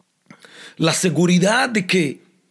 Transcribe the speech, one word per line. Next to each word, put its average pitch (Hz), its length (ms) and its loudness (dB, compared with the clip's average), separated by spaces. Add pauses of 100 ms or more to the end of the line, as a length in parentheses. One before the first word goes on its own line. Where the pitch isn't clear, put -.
(760)
La 160 160 0
seguridad 180 760 2
de 208 180 -4
que 160 360 -2 (280)